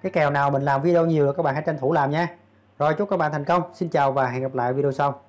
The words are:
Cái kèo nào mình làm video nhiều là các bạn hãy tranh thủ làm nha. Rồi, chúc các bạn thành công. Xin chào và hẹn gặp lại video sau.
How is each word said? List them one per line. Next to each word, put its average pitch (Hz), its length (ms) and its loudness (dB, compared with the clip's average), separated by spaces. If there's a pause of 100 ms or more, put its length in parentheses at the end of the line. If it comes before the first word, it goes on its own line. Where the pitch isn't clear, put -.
Cái 185 80 -4
kèo 151 180 2
nào 143 200 2
mình 139 120 0
làm 139 200 0
video 170 240 4
nhiều 156 200 2
là 143 80 0
các 165 100 -4
bạn 160 100 0
hãy 156 120 -4
tranh 156 120 -2
thủ 135 160 0
làm 143 180 2
nha. 165 160 0 (520)
Rồi, 151 140 2
chúc 202 160 -4
các 190 80 0
bạn 151 140 0
thành 147 140 -6
công. 170 180 2 (100)
Xin 175 160 -6
chào 139 220 2
và 131 180 0
hẹn 127 120 -4
gặp 131 140 -6
lại 123 180 -2
video 143 180 0
sau. 139 380 -2